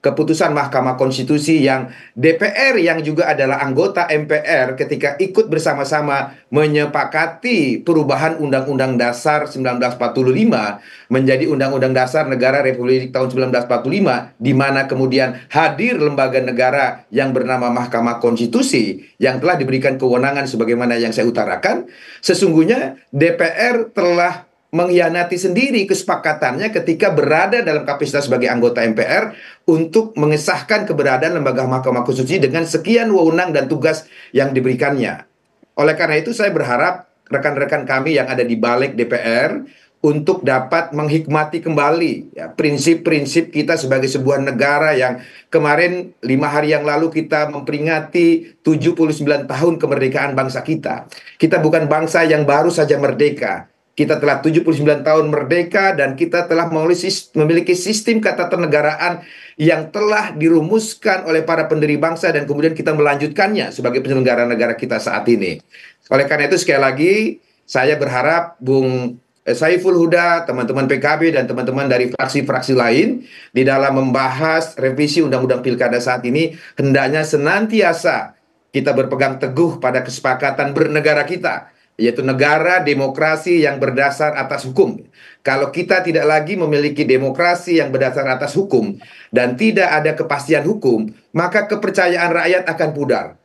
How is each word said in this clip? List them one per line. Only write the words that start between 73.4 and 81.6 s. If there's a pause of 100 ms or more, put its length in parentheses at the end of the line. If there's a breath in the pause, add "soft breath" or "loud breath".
di
dalam
membahas
revisi
Undang-Undang
Pilkada
saat
ini, (320 loud breath)
hendaknya
senantiasa (400)
kita
berpegang
teguh
pada
kesepakatan
bernegara
kita, (300 soft breath)